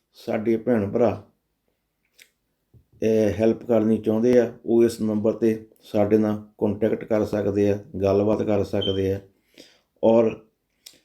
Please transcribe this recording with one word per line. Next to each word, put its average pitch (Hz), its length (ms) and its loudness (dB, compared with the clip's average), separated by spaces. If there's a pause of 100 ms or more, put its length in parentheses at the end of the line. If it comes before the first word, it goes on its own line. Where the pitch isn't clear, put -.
(140)
ਸਾਡੇ 113 420 -2
ਭੈਣ 110 340 0
ਭਰਾ, 104 400 -2 (1700)
ਇਹ, 110 280 2
ਹੈਲਪ 110 340 0
ਕਰਨੀ 110 340 0
ਚਾਹੁੰਦੇ 113 400 2
ਆ, 113 140 2 (120)
ਉਹ 117 200 4
ਇਸ 117 160 0
ਨੰਬਰ 107 320 -2
'ਤੇ 110 340 -2 (160)
ਸਾਡੇ 107 360 2
ਨਾਲ 107 180 0 (220)
ਕੰਟੈਕਟ 107 460 -2
ਕਰ 107 200 -2
ਸਕਦੇ 101 460 0
ਆ, 101 80 -2 (240)
ਗੱਲਬਾਤ 101 400 2
ਕਰ 104 220 0
ਸਕਦੇ 98 500 -2
ਆ। 101 60 -8 (840)
ਔਰ 113 420 2 (580)